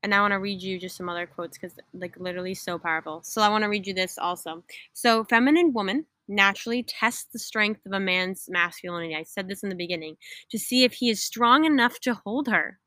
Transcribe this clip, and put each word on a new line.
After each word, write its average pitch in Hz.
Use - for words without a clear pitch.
And 208
I 202
wanna 202
read 196
you 190
just 180
some 180
other 175
quotes 170
'cause, -
like, 180
literally 180
so 175
powerful. 160
So -
I 208
wanna 214
read 208
you 196
this 185
also. 170
So, 226
feminine 285
woman 220
naturally 202
tests -
the 226
strength 214
of 196
a 196
man's 185
masculinity. 175
I 160
said 190
this 196
in 202
the 185
beginning. 170
To 226
see 247
if 247
he 240
is 214
strong 240
enough 262
to 240
hold 247
her. 190